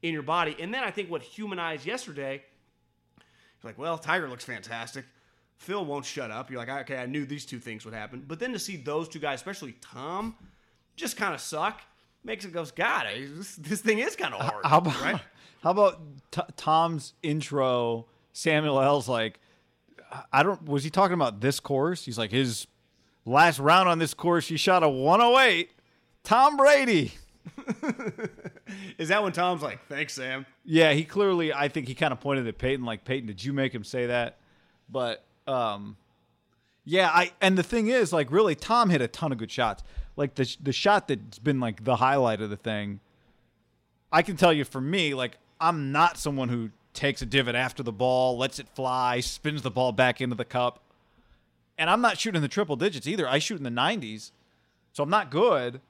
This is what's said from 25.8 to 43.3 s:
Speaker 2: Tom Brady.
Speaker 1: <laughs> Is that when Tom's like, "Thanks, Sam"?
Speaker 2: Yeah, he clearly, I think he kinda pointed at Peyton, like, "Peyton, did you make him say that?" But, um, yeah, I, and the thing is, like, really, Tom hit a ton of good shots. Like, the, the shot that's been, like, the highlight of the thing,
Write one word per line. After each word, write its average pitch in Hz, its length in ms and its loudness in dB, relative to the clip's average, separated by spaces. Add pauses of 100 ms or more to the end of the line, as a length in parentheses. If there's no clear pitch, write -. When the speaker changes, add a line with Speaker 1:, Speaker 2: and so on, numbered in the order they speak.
Speaker 2:
Tom 269 340 6
Brady. 262 560 6 (540)
Speaker 1:
<laughs> - 160 -6 (1120)
Is 160 120 -6
that 208 140 2
when 190 100 -2
Tom's 175 280 -2
like, 120 260 -10
"Thanks, 147 260 -8
Sam"? 131 320 -8 (180)
Speaker 2:
Yeah, 156 300 6
he 151 100 0
clearly, 175 500 0
I 143 140 -2
think 139 200 -6
he 131 80 -10
kinda 143 200 0
pointed 135 320 -4
at 107 100 -8
Peyton, 127 280 -2
like, 113 200 -8
"Peyton, 131 220 -6
did 98 160 -12
you 139 100 -6
make 135 200 -2
him 113 100 -8
say 123 240 -4
that?" 120 300 -2 (520)
But, 117 340 -4 (240)
um, 107 500 -4 (880)
yeah, 175 280 4
I, 175 180 4 (100)
and 190 160 6
the 175 60 2
thing 220 240 0
is, 233 260 2
like, 143 180 2
really, 185 240 4
Tom 226 340 2
hit 156 120 4
a 117 60 0
ton 151 240 -4
of 127 60 -4
good 110 140 -8
shots. 110 320 -2 (320)
Like, 143 200 -4
the, 131 260 -2
the 139 120 -2
shot - 340 2
that's 113 320 -6
been, 139 200 0
like, 110 240 -6
the 127 140 2
highlight 127 440 4
of 107 80 -6
the 101 80 -8
thing, 101 420 -6 (1120)